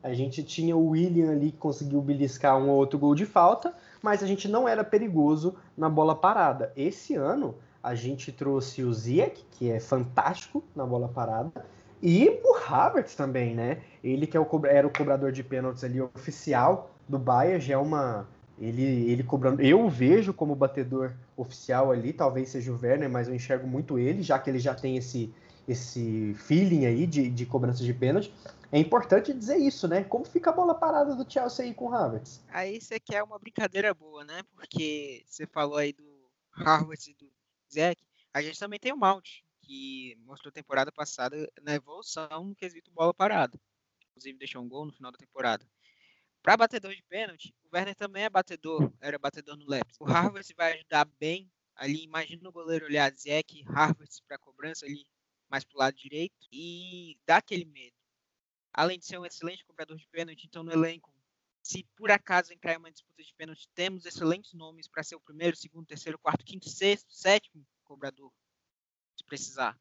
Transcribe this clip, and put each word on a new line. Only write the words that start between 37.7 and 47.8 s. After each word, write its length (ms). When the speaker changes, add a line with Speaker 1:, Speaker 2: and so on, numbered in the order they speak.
Speaker 2:
Ziyech, 320
a 80
gente 180
também 200
tem 120
o 60
Mount, 460
que 640
mostrou 260
temporada 400
passada 580
na 120
evolução 720
no 100
quesito 360
bola 220
parada. 480
Inclusive 280
deixou 240
um 60
gol 180
no 60
final 200
da 60
temporada. 480
Pra 140
batedor 360
de 100
pênalti, 520
o 60
Werner 180